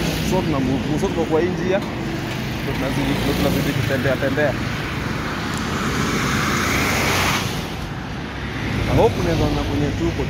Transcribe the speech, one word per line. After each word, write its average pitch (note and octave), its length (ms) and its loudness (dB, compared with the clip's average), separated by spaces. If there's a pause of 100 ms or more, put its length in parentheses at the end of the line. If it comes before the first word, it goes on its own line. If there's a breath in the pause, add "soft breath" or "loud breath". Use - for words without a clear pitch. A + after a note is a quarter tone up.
(300)
So F#3 120 2
tuna D3+ 180 0
move, C3+ 420 0
so G3 60 2
tuko F3 180 0
kwa D#3 160 2
hii F3 60 4
njia. F3+ 320 0 (840)
So - 100 -2
tunazidi, C#3 380 0 (120)
so - 120 2
tunazidi - 360 2
kutembea, C3 420 2
tembea. C3+ 380 2 (4000)
I C3 60 4
hope G3+ 240 6
unaweza E3 220 2
ona D3 260 2
kwenye C#3+ 180 2 (120)
tuko, E3 300 0